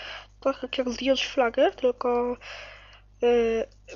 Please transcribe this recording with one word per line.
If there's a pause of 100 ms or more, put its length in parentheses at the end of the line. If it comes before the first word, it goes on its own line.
(420)
Tak
jak,
jak
zdjąć
flagę,
tylko, (840)
e, (680)